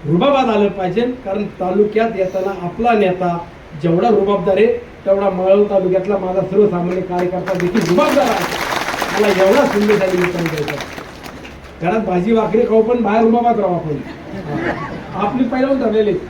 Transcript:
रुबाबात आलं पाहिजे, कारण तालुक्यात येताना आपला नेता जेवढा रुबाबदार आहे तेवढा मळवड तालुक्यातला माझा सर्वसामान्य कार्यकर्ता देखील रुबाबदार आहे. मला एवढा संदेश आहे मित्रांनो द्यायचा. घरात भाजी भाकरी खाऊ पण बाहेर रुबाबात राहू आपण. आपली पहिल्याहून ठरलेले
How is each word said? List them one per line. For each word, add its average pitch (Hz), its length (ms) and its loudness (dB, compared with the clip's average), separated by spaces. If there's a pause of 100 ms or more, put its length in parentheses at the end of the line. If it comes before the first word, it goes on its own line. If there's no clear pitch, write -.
रुबाबात 233 500 2
आलं 202 120 2
पाहिजे, 190 320 -2
कारण 208 420 -4
तालुक्यात 202 760 0
येताना 190 440 -2
आपला 226 300 0
नेता 180 460 0 (440)
जेवढा 175 260 2
रुबाबदार 196 480 2
आहे 214 100 4 (400)
तेवढा 196 240 2
मळवड 190 400 2
तालुक्यातला 190 460 0
माझा 185 240 -2
सर्वसामान्य 180 600 0
कार्यकर्ता 180 580 -4
देखील 175 300 0
रुबाबदार 269 360 2
आहे. - 400 -4 (580)
मला 196 260 4
एवढा 247 180 4
संदेश 208 360 2
आहे 185 160 2
मित्रांनो 170 380 -2
द्यायचा. 143 180 -4 (1080)
घरात 202 240 0
भाजी 185 260 0
भाकरी 220 300 2
खाऊ 220 200 4
पण 240 200 2
बाहेर 214 200 2
रुबाबात 226 380 4
राहू 180 140 0
आपण. 160 200 -4 (1200)
आपली 262 300 -2
पहिल्याहून 262 380 0
ठरलेले 214 320 2 (160)